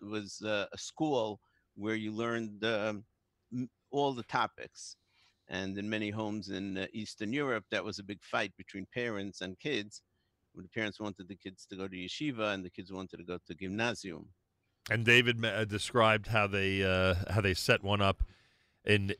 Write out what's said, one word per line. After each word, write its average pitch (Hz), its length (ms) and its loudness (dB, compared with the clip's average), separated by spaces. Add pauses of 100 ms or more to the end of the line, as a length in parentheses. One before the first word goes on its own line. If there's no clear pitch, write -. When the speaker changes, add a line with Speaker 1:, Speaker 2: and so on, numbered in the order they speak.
Speaker 1:
was, 104 400 -6
uh, 104 300 0
a 101 60 -12
school 117 640 -2 (360)
where 107 200 -2
you 107 160 -4
learned, 113 520 -2
um, 107 400 0 (500)
m-, 123 160 -4 (200)
all 139 240 2
the 117 100 -8
topics. - 720 -4 (540)
And 95 280 -4
in 104 120 -4
many 107 200 -2
homes 104 400 -4
in, 98 280 -4
uh, 95 160 -2
Eastern 107 400 -6
Europe, 131 380 -2
that 101 120 0
was 101 160 -8
a 101 40 -14
big 98 200 -10
fight 110 340 -2
between 95 360 -10
parents 104 480 -4
and 92 180 -6
kids. 107 440 -4 (500)
When 92 100 -16
the 92 60 -18
parents 107 300 -4
wanted 101 280 -8
the 98 80 -12
kids 95 320 -14
to 104 80 -12
go 95 120 -6
to 92 80 -10
yeshiva 107 580 -4
and 95 100 -4
the 90 60 -10
kids 92 240 -14
wanted 95 240 -10
to 87 60 -16
go 87 240 -8
to 87 80 -10
gymnasium. 95 720 -4 (640)
Speaker 2:
And 113 140 2
David 120 340 8
ma-, 113 80 2
uh, 107 180 2
described 107 640 4
how 107 200 4
they, 98 360 2
uh, 92 320 6 (160)
how 107 100 4
they 98 120 4
set - 300 4
one 101 180 2
up 98 200 4 (600)
in 101 360 4